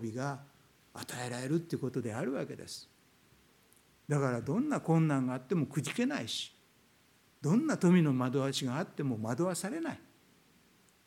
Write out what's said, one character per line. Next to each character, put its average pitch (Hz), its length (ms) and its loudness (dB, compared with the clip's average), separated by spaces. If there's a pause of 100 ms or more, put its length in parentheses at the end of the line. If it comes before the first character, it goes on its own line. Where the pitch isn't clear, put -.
び 110 120 -6
が 135 260 -4 (540)
与 - 340 -8
え - 20 -6
ら 123 120 -6
れ 131 60 -6
る 151 80 2
っ 170 40 2
て 165 160 -4
い - 20 -2
う - 40 -8
こ 127 100 -2
と 131 100 -2
で 110 120 -6
あ 127 100 -4
る 247 100 -2
わ 156 120 -4
け 139 100 -10
で - 120 -14
す。 - 220 -14 (1200)
だ 147 100 2
か 135 120 2
ら 117 100 -2
ど 196 180 0
ん 302 80 0
な 262 140 0
困 160 260 4
難 135 200 2
が 127 60 -2
あ 131 40 -4
っ 131 40 -8
て - 140 -2
も 143 100 2
く - 160 -2
じ - 120 -6
け 240 120 0
な 285 160 -2
い 110 60 -8
し、 - 260 -8 (880)
ど 156 140 2
ん 311 120 4
な 220 100 0
富 180 240 8
の 143 160 4
惑 127 220 2
わ 135 140 0
し 139 120 -2
が 127 120 -2
あ 160 60 -2
っ - 20 -4
て - 180 -8
も 123 180 -2
惑 123 240 0
わ 185 80 0
さ 190 160 -6
れ 330 120 -6
な 320 120 -4
い。 - 60 -12 (1080)